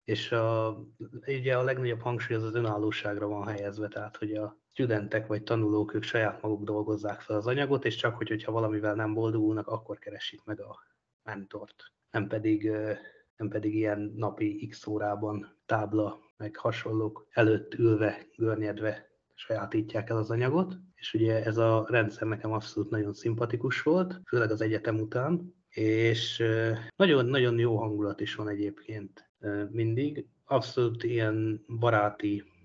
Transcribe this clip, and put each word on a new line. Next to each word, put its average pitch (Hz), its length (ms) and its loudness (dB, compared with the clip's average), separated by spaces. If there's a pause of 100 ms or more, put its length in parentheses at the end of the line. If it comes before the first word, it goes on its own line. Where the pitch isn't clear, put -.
És 107 280 -2
a, 113 440 2 (500)
ugye 131 300 0
a 127 60 2
legnagyobb 127 380 0
hangsúly 117 360 -2
az 110 60 0
az 110 120 -4
önállóságra 107 760 0
van 104 180 -4
helyezve, 104 420 -6
tehát 107 280 -10
hogy 107 160 -4
a 107 260 -6 (140)
studentek 107 540 0
vagy 104 160 -2
tanulók, 107 520 2
ők 104 80 0
saját 107 400 0
maguk 104 220 -2
dolgozzák 104 560 -2
fel - 160 -4
az 104 100 -2
anyagot, 135 380 2
és 113 120 0
csak 117 200 0
hogy, 107 120 -4
hogyha 110 240 -4
valamivel 107 420 0
nem 110 200 -2
boldogulnak, 110 520 0
akkor 110 320 -8
keresik - 460 -12
meg 104 160 -8
a 104 180 -14 (440)
mentort. 101 640 -12 (260)
Nem 107 160 -2
pedig, 107 420 2
ö, 107 240 -2 (440)
nem 107 120 -4
pedig 107 260 -2
ilyen 104 420 0
napi 107 540 -2
X - 160 -16
órában 104 720 -4 (100)
tábla, 107 520 0 (180)
meg 107 200 -10
hasonlók 110 720 -2
előtt 110 440 4
ülve, 110 520 4 (100)
görnyedve 107 800 -2 (200)
sajátítják 110 760 -4
el 117 60 2
az 107 140 0
anyagot, 135 460 2 (180)
és - 200 -12
ugye 110 300 4
ez 110 120 0
a 113 320 4
rendszer 110 400 2
nekem 110 240 -2
abszolút 104 380 -4
nagyon 104 240 0
szimpatikus 117 680 -2
volt, 180 440 2
főleg 117 240 2
az 107 100 0
egyetem 110 380 0
után, 131 560 0 (140)
és, 113 720 2
ö, 113 320 2 (240)
nagyon, 151 280 6
nagyon 123 340 4
jó 117 200 4
hangulat 104 420 -2
is 104 140 -4
van 104 140 -6
egyébként, 104 800 -8 (100)
ö, 104 300 -4
mindig. 117 560 -2 (180)
Abszolút 120 600 0
ilyen 110 600 0 (140)
baráti, 104 640 2 (200)